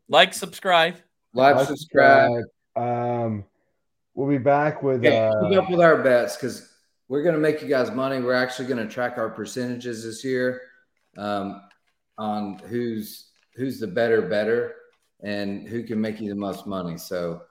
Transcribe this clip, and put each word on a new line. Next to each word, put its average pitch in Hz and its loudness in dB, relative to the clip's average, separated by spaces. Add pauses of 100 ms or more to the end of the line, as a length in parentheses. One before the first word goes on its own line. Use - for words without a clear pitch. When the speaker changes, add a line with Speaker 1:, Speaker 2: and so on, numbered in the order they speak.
Speaker 1:
Like, 180 4
subscribe. 175 0 (380)
Speaker 2:
Like, 131 6
Speaker 3:
Like, 139 2
Speaker 2:
subscribe. 135 6 (440)
Speaker 3:
subscribe. 120 -2
Um, 107 -4 (720)
we'll 139 -2
be 143 2
back 143 2
with, 131 0
Speaker 2:
Hey, 147 4 (100)
Speaker 3:
uh, 110 0
Speaker 2:
keep 190 4
up 185 0
with 175 2
our 156 6
bets 120 2
'cause 110 -8 (380)
we're 143 -2
gonna 165 2
make 151 0
you 135 -12
guys 127 0
money. 131 -2
We're 123 0
actually 127 -2
gonna 117 -4
track 123 -6
our 113 -4
percentages 120 -8
this 110 -12
year, 127 -2 (560)
um, 98 -6 (560)
on 104 -6
who's, 113 -8 (260)
who's 127 -6
the 107 -8
better 113 2
better 107 -2 (460)
and 101 -8
who 113 -8
can 110 -6
make 110 -4
you 107 -6
the 101 -6
most 98 -6
money. 87 -6
So, 87 -8